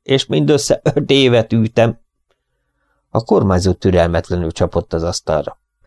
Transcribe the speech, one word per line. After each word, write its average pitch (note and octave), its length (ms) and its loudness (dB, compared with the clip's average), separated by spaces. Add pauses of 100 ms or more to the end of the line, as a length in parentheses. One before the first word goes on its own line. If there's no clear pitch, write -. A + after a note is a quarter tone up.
és - 240 -2
mindössze D3 560 0
öt - 280 -2
évet B2 420 2
űtem. A2+ 480 0 (1120)
A A#2+ 120 -2
kormányzó F#2+ 500 2
türelmetlenül F2 800 0
csapott - 420 -4
az E2 100 -4
asztalra. D#2+ 560 -6 (280)